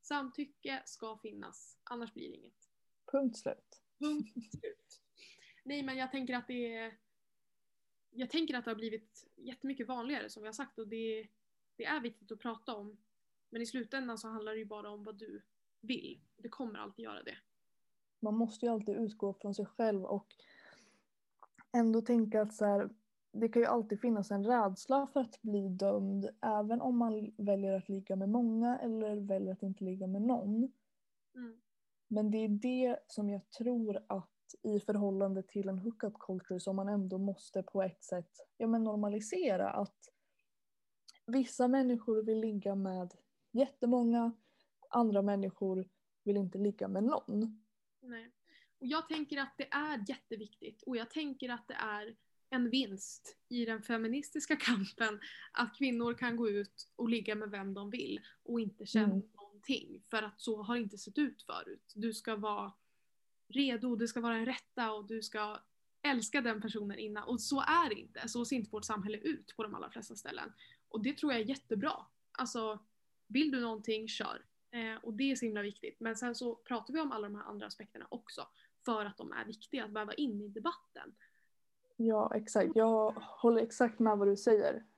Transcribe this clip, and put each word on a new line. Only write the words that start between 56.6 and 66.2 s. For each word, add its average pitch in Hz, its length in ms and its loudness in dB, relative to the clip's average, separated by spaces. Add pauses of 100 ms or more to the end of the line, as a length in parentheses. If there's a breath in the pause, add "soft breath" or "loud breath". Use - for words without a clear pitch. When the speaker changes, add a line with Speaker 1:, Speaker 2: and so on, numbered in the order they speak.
Speaker 1:
och 240 140 -2
ligga 214 260 0
med 214 160 -6
vem 196 220 -6
de 202 160 -8
vill 208 300 -6 (240 loud breath)
och 233 160 -2
inte 208 260 -6
känna 208 280 4
Speaker 2:
Mm. 196 200 -2
Speaker 1:
någonting, 202 760 -8
för 214 140 -2
att 208 180 -12
så 214 200 -4
har 220 140 -2
det 240 60 0
inte 208 160 -6
sett - 200 -8
ut 294 260 0
förut. - 520 -10
Du 220 180 -2
ska 220 220 -6
vara 202 380 -4 (760)
redo, 247 480 2
det 226 120 2
ska 233 140 -2
vara 233 120 2
den 226 120 2
rätta 240 480 -2
och 208 140 -6
du 220 140 -4
ska 214 380 -4 (420)
älska 269 400 2